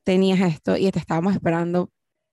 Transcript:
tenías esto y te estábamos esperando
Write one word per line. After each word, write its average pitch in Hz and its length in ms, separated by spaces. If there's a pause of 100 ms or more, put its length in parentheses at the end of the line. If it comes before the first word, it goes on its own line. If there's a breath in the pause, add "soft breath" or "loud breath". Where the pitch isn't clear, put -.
tenías 190 380
esto 180 360
y 190 140
te 180 80
estábamos 165 340
esperando 175 580 (420)